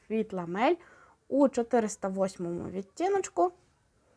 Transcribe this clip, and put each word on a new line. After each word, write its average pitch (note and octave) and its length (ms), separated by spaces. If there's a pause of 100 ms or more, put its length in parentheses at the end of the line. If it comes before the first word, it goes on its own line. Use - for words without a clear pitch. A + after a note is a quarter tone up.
від G#3+ 240
Ламель F#3+ 420 (520)
у C4+ 220
чотириста A#3 580
восьмому F#3 640
відтіночку. F4 840 (640)